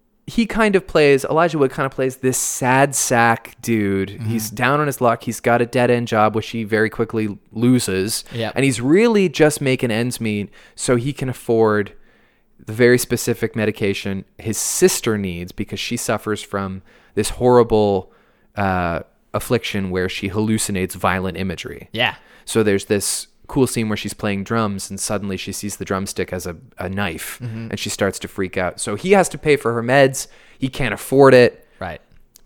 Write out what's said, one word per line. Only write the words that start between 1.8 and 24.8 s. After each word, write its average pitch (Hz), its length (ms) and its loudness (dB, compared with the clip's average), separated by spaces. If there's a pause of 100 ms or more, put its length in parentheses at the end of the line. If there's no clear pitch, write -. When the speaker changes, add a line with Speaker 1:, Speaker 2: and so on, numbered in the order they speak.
Speaker 1:
of 131 60 -4
plays 131 260 -4
this 127 200 0
sad 131 580 2
sack 117 640 2
dude. 98 480 0
Speaker 2:
Mm-hmm. 101 160 -10
Speaker 1:
He's 110 240 -4
down 127 300 0
on 151 80 0
his 131 140 -4
luck. 117 220 2
He's 113 160 -6
got 120 220 2
a 120 40 2
dead-end 120 420 0
job, 107 280 2
which 107 140 -4
he 113 140 -6
very 107 260 0
quickly 110 480 -4 (140)
loses. 110 800 0
Speaker 2:
Yep. 113 240 -6
Speaker 1:
And 131 80 0
he's 127 160 2
really 196 480 4
just 151 320 2
making 131 320 0
ends 120 300 -4
meet 104 280 -4 (260)
so - 200 0
he 123 180 -2
can 131 160 -6
afford 110 640 0 (720)
the 110 80 -12
very 123 240 6
specific - 580 -2
medication 101 680 -4 (140)
his 110 200 -6
sister - 600 0
needs 90 340 -6
because - 280 -8
she - 180 -6
suffers 107 440 -4
from 95 400 -6 (340)
this 104 160 -2
horrible, 113 840 4 (420)
uh, 90 460 -2 (320)
affliction 104 560 -2
where 92 180 -2
she 95 220 -6
hallucinates 107 640 -2
violent 92 440 -2
imagery. 87 540 -8
Speaker 2:
Yeah. 117 240 -2 (300)
Speaker 1:
So - 180 0
there's 98 220 2
this - 420 -2 (200)
cool 131 200 2
scene 113 220 -4
where 104 80 -2
she's - 160 -8
playing 98 320 -4
drums 107 440 -4